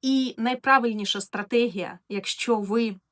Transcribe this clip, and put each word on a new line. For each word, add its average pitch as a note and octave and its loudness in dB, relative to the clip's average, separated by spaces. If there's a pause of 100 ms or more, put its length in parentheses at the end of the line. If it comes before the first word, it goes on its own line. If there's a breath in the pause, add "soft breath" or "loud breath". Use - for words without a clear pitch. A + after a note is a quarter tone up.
І C4 2
найправильніша A#3 2
стратегія, G3+ -2 (100)
якщо G3+ -2
ви G#3+ 0 (160)